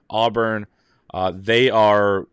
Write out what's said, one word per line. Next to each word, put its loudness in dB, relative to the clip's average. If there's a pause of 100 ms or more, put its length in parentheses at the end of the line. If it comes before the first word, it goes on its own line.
Auburn. -2 (480)
Uh, -4
they 0
are, 2